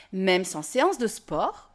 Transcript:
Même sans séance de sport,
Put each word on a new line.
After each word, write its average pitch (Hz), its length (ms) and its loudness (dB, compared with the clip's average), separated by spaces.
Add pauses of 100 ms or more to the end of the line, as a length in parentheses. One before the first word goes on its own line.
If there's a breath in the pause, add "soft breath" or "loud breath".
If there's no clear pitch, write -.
(140 loud breath)
Même 190 320 2
sans 156 160 -8
séance 302 360 2
de 240 100 -2
sport, - 680 -6